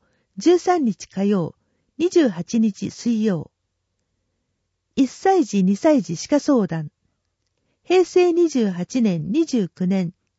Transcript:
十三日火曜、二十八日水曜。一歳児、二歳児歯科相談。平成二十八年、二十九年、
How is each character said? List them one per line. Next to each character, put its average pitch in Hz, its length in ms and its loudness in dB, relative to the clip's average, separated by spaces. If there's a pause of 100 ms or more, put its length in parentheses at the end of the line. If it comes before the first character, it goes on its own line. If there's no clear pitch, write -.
(380)
十 330 220 2
三 349 260 0
日 - 220 -4
火 190 160 -6
曜、 202 320 -2 (420)
二 349 140 -2
十 302 180 4
八 175 300 -6
日 220 320 -2
水 226 320 -4
曜。 190 260 -2 (1500)
一 262 120 2
歳 381 360 0
児、 202 200 0
二 196 120 2
歳 294 280 2
児 170 120 -8
歯 - 140 -10
科 294 100 2
相 247 280 0
談。 160 240 -8 (920)
平 359 240 2
成 359 260 2
二 339 160 2
十 240 220 0
八 180 320 -4
年、 180 300 -2
二 311 160 0
十 208 220 -2
九 - 180 -6
年、 185 260 -2 (260)